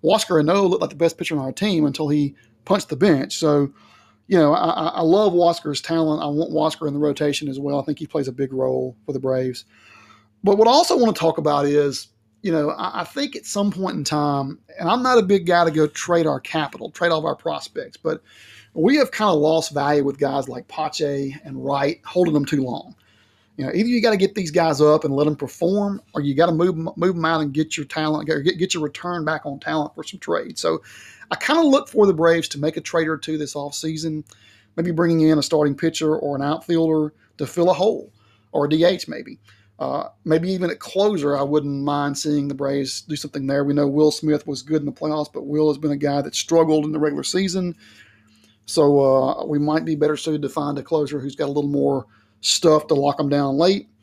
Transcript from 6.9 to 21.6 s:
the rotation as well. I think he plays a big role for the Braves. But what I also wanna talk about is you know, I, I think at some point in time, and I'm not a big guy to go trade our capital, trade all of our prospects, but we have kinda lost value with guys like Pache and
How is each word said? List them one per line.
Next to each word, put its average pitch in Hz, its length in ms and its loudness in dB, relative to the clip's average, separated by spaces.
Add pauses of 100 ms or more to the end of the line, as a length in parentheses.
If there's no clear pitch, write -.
the 143 60 -4
rotation 147 480 -2
as 135 120 -8
well. 143 200 -4
I 135 40 -6
think 147 160 -6
he 151 80 -10
plays 139 200 -4
a 127 60 -10
big 135 180 -6
role 131 540 -4
for 135 80 -8
the 135 60 -4
Braves. 131 440 -4 (800)
But 196 140 4
what 226 100 8
I 240 40 8
also 330 260 6
wanna 226 160 4
talk 165 240 0
about 147 280 2
is 143 440 0 (340)
you 190 80 -2
know, 151 200 0
I, - 300 -6
I - 40 -4
think 285 300 -6
at - 100 -14
some 202 260 -2
point 185 240 -4
in 147 80 -4
time, 139 560 -2 (180)
and 165 120 -4
I'm 247 120 2
not 254 160 4
a 220 60 6
big 190 220 2
guy 175 200 4
to 165 60 2
go 156 160 2
trade 170 400 0
our 135 120 -2
capital, - 520 -6
trade 170 200 0
all 160 80 2
of 156 60 -6
our 151 100 -4
prospects, - 640 -8
but - 240 -6 (520)
we 220 240 2
have 277 140 2
kinda 208 200 0
lost 156 420 2
value 143 300 2
with 139 160 -4
guys 139 300 -2
like 123 180 -12
Pache 143 760 -6
and 135 220 -12